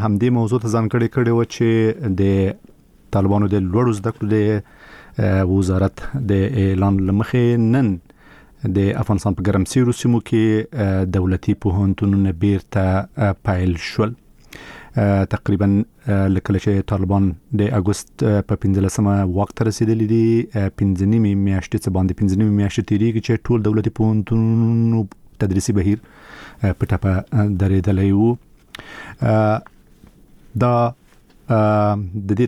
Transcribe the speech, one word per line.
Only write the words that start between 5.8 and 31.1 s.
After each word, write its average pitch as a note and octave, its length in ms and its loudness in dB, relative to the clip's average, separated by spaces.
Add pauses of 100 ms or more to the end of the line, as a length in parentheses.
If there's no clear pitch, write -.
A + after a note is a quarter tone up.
د A#2+ 160 -2
اعلان G2 680 2
له F#2+ 160 0
مخې A#2+ 440 2
نن A2+ 400 2 (680)
د G2 300 0
افغانستان G2 380 -2
په F2+ 100 -6
ګرمسیرو G2+ 480 0
سیمو A#2+ 280 0
کې، A2 540 0
اه، G2 300 0
دولتي F#2 500 0
پوهنتونونه G2 760 0
بیرته، F#2+ 760 0 (100)
اه، G2+ 260 0
پیل F#2 340 0
شول. A2 360 -4 (840)
اه، G2+ 260 2
تقریباً، G2 600 0 (240)
اه، G2 200 2
له F#2+ 120 0
کله G2 200 0
چې G2 280 0
طالبان F#2+ 480 0 (180)
د G2+ 80 0
اګوست، G2+ 600 -2
اه، G#2 180 2
په - 140 -4
پنځلسمه G2 680 0
واک F#2 260 -2
ته - 140 -4
رسېدلي A2 420 0
دي، A2+ 480 2
اه، G2 140 0
پنځه F#2+ 320 0
نیمې G#2 320 2 (140)
میاشتې G2 360 -2
څه G2 60 -4
باندې، F#2 300 0
پنځه F#2+ 160 0
نیمې G#2+ 240 2
میاشتې G2+ 300 -2
تېرېږي A2 360 0
چې A#2+ 80 0 (140)
ټول A#2 140 2
دولتي G#2+ 280 0
پوهنتونونو A2+ 1160 0 (320)
تدریسي G2 340 -2
بهیر، G2+ 240 2 (680)
اه، G2 80 2
په - 140 -4
ټپه، - 220 -2
اه، G2 400 0
درېدلی G2 640 0
و. A2 260 2 (840)
اه، A2 400 2 (920)
دا، A#2+ 380 2 (560)